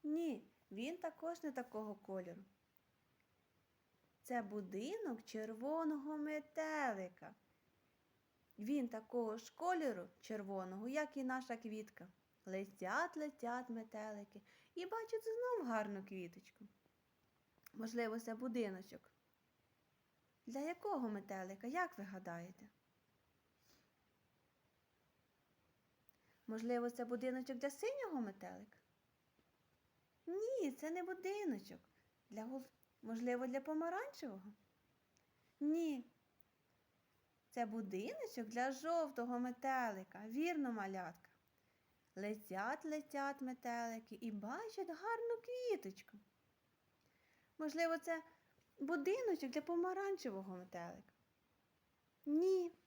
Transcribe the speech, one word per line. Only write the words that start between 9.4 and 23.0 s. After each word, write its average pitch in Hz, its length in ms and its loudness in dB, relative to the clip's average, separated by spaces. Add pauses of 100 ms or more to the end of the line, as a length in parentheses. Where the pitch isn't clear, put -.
кольору 302 540 2 (100)
червоного, 196 680 -4
як 294 300 0
і 269 60 0
наша 254 340 -2
квітка. 214 500 -8 (380)
Летять, 196 720 0
летять 254 520 -2
метелики 214 720 -6 (340)
і 359 100 -2
бачать 440 380 0
знов 453 440 2
гарну 208 380 2
квіточку. 185 640 -10 (1080)
Можливо, 226 460 0
це 226 160 -4
будиночок. 220 760 -2 (1300)
Для 247 140 -4
якого 320 500 2
метелика, 196 580 -4
як 349 300 0
ви 202 60 -6
гадаєте? 185 640 -8 (3750)